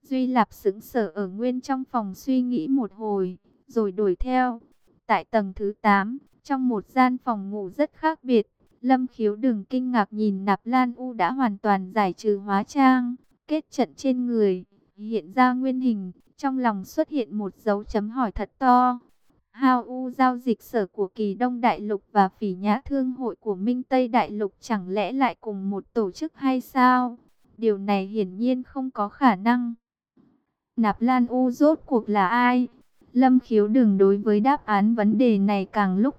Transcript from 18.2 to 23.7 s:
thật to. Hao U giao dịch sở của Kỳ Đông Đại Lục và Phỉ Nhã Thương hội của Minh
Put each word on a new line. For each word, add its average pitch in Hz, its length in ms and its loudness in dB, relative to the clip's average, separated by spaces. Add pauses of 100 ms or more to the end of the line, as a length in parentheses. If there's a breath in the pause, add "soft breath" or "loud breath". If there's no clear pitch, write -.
thật - 260 -8
to. 247 420 4 (500)
Hao 254 320 2
U 254 280 -8
giao 254 260 0
dịch 247 260 -2
sở 208 240 -2
của 190 220 -4
Kỳ 208 260 -6
Đông 247 260 -4
Đại 214 200 0
Lục 208 220 -6 (100)
và 196 160 4
Phỉ 196 240 -6
Nhã 208 320 -2
Thương 262 280 -2
hội 247 280 -6
của 208 140 -4
Minh 247 280 -4